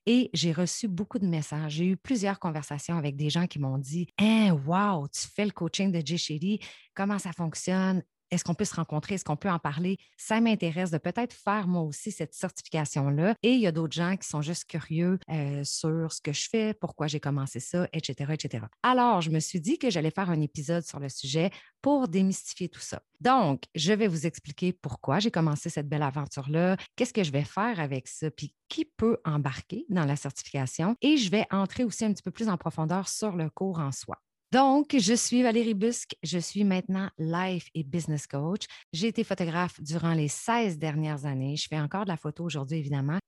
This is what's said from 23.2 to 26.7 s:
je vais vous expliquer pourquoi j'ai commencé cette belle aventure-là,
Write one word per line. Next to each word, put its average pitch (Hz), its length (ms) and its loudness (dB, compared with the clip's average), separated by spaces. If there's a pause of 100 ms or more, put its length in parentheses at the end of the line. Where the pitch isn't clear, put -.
je 165 200 4
vais 214 140 4
vous 165 180 0
expliquer 180 480 -2
pourquoi - 460 -2
j'ai 220 100 2
commencé 160 400 0
cette 147 180 -4
belle 147 140 0
aventure-là, 147 760 0 (200)